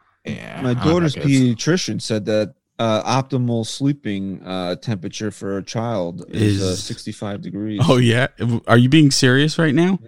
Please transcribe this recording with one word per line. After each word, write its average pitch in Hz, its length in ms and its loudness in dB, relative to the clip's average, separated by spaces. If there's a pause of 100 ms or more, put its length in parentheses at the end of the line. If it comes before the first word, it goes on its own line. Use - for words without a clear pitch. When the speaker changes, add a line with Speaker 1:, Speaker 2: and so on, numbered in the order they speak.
(260)
Speaker 1:
Yeah, 57 360 -10
Speaker 2:
My 127 100 -2
Speaker 1:
I - 40 0
don't 123 120 -4
Speaker 2:
daughter's 165 280 2
Speaker 1:
have - 100 -8
kids. 131 360 4
Speaker 2:
pediatrician 120 400 -2
said 107 240 -4
that, 107 280 0 (260)
uh, 113 420 0
optimal 120 440 -2
sleeping, 104 800 -4
uh, 92 320 -4
temperature 101 540 -6
for 98 260 -6
a 92 60 -6
child 101 680 -6
is, 104 340 0
uh, 95 40 0
Speaker 3:
Is 90 160 -4
Speaker 2:
sixty-five 107 580 -10
degrees. 104 420 -6
Speaker 3:
Oh, 127 140 4
yeah? 123 300 2 (400)
Are 113 100 6
you 123 120 6
being 147 220 6
serious 135 480 2
right 156 160 2
now? 175 320 2